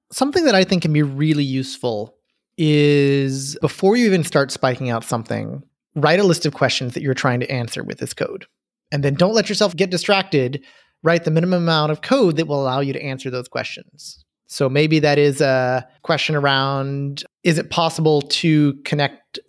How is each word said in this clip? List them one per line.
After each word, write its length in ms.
Something 320
that 100
I 100
think 180
can 100
be 100
really 420
useful 720
is 1000
before 360
you 80
even 200
start 260
spiking 400
out 140
something, 580
write 260
a 40
list 200
of 100
questions 380
that 100
you're 120
trying 260
to 100
answer 320
with 160
this 140
code. 340
And 120
then 120
don't 200
let 140
yourself 280
get 140
distracted. 720
Write 220
the 60
minimum 320
amount 300
of 100
code 340
that 120
will 120
allow 200
you 120
to 100
answer 280
those 180
questions. 760
So 200
maybe 300
that 200
is 220
a 460
question 320
around, 880
is 140
it 120
possible 520
to 500
connect 540